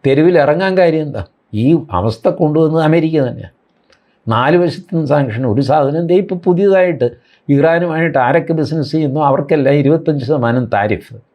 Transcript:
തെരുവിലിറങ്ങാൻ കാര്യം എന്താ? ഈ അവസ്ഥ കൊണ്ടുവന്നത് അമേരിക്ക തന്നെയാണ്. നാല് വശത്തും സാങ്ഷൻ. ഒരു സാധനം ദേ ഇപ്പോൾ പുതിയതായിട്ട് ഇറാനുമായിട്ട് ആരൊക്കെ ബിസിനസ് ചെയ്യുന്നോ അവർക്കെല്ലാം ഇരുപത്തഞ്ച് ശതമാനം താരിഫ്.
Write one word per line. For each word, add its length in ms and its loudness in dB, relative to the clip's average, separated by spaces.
തെരുവിലിറങ്ങാൻ 680 2
കാര്യം 240 2
എന്താ? 240 -8
ഈ 240 2
അവസ്ഥ 360 -2
കൊണ്ടുവന്നത് 560 0
അമേരിക്ക 360 0
തന്നെയാണ്. 320 -6
നാല് 300 2
വശത്തും 500 -4
സാങ്ഷൻ. 380 -2
ഒരു 160 0
സാധനം 460 0
ദേ 80 2
ഇപ്പോൾ 200 -2
പുതിയതായിട്ട് 760 0
ഇറാനുമായിട്ട് 680 0
ആരൊക്കെ 360 0
ബിസിനസ് 380 -4
ചെയ്യുന്നോ 340 -2
അവർക്കെല്ലാം 500 2
ഇരുപത്തഞ്ച് 500 0
ശതമാനം 400 0
താരിഫ്. 500 -4